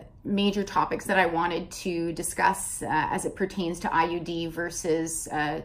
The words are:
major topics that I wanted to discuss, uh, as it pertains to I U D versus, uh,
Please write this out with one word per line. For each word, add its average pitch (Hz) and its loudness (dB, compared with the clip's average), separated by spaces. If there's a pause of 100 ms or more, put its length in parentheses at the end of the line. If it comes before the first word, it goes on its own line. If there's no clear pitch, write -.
(240)
major 202 2
topics 156 0
that 190 4
I 180 6
wanted 170 0
to 170 -2
discuss, 170 0
uh, - -4
as 156 0
it 156 -4
pertains 185 -2
to - -2
I 165 6
U 170 -2
D 165 -4
versus, 165 -2
uh, 151 -2